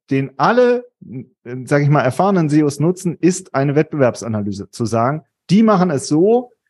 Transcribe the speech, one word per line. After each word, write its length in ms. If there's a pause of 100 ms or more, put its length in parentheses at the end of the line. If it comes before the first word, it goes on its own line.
(120)
den 260
alle, 480 (800)
sag 160
ich 80
mal, 120
erfahrenen 480
seos 300
nutzen, 400
ist 360
eine 180
Wettbewerbsanalyse. 960
Zu 160
sagen, 380 (260)
die 140
machen 260
es 180
so 440 (180)